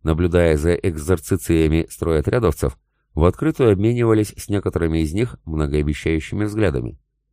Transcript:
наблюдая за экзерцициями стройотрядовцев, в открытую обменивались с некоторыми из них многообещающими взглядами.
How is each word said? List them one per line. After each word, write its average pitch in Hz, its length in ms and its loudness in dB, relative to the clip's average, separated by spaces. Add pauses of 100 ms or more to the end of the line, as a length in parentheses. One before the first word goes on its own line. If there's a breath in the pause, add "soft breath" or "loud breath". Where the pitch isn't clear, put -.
наблюдая 82 540 2
за 80 180 0
экзерцициями 80 1160 0
стройотрядовцев, 80 880 -2 (360)
в 76 100 2
открытую 123 480 2
обменивались 110 640 0
с - 120 -16
некоторыми 85 500 -2
из 80 140 0
них 117 320 -4
многообещающими 76 1000 -2
взглядами. 92 540 -2 (340)